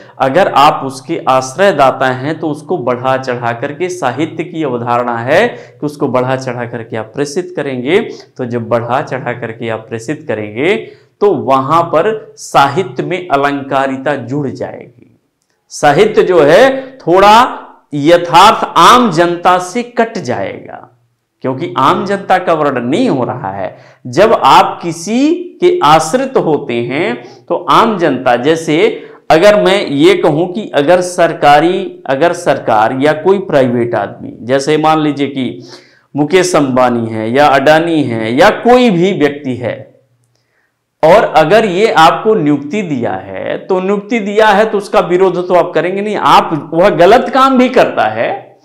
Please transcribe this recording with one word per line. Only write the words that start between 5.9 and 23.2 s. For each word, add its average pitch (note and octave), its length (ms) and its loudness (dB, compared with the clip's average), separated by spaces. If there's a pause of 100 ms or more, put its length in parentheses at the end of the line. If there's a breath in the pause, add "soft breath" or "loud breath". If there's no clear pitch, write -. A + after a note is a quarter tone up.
बढ़ा B2+ 280 -2
चढ़ा B2 280 -8
करके A#2+ 320 -10
आप A2 180 -10
प्रेषित D3 420 -6
करेंगे। C#3 440 -2 (360 loud breath)
तो C3+ 80 -8
जब A#2 240 -6
बढ़ा A#2 340 -2
चढ़ा B2 300 -8
करके A#2 360 -10
आप A2 200 -8
प्रेषित A#2 400 -10
करेंगे A2+ 480 -4 (440 loud breath)
तो G3+ 100 4
वहां C3+ 520 0
पर F#3 540 -2
साहित्य E3 680 -2
में F3 260 -8
अलंकारिता C#3 840 -2
जुड़ C3+ 340 -6
जाएगी, - 720 -14 (500)
साहित्य E3+ 540 2
जो F3+ 200 2
है A#3 560 2
थोड़ा G#3 600 4 (360)
यथार्थ E3+ 680 4 (120)
आम A3 340 6
जनता F3 480 2
से G#3 240 -6
कट A3+ 360 -4
जाएगा, G2 720 -10 (520)
क्योंकि C3 360 -6
आम E3+ 260 2
जनता F#3+ 340 -2
का F3+ 140 -2
वर्णन C#3 340 -2
नहीं G#3+ 220 0
हो C#3 160 -2